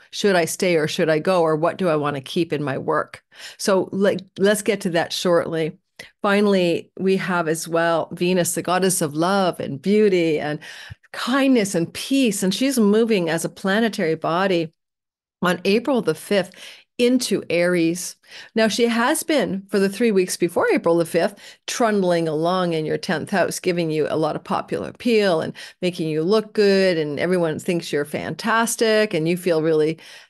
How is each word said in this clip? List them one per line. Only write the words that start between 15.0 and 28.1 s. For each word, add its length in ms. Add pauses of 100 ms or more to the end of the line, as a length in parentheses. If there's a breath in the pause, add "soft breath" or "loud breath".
on 240
April 380
the 120
fifth 400 (440 loud breath)
into 500
Aries. 680 (380 loud breath)
Now, 140
she 180
has 360
been 480
for 80
the 100
three 240
weeks 240
before 340
April 280
the 80
fifth, 280 (320 loud breath)
trundling 640
along 460
in 100
your 140
tenth 320
house, 280
giving 320
you 180
a 80
lot 200
of 80
popular 460
appeal 500
and 140 (260 loud breath)
making 300
you 120
look 300
good, 460
and 200
everyone 400
thinks 340
you're 120
fantastic, 1080